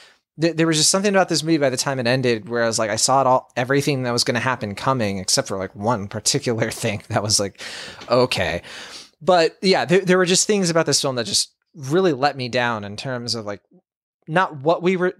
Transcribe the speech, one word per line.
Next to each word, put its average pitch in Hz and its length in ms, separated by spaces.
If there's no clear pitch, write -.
th-, 165 140
there 165 140
was 160 80
just 156 140
something 196 220
about 185 160
this 147 140
movie 160 160
by 143 120
the 127 60
time 135 220
it 123 80
ended 120 420
where 117 140
I 117 60
was 110 100
like, 113 100
I 101 60
saw 135 260
it 135 60
all, 127 300
everything 135 480
that 120 80
was 120 100
gonna 123 160
happen 117 380
coming, 110 420
except 92 300
for, 101 100
like, 95 160
one 101 320
particular 113 640
<laughs> - 120
thing 104 260
that 107 160
was 104 160
like, 101 200
okay. 101 540
But 165 400
yeah, 175 260
there, 180 160
there 185 160
were 185 60
just 175 220
things 196 240
about 160 160
this 143 140
film 135 160
that 117 100
just - 260
really 160 380
let 135 240
me 127 120
down 120 360
in 101 120
terms 120 380
of, 113 100
like, 101 160
not 156 280
what 151 260
we 185 140
were, 180 240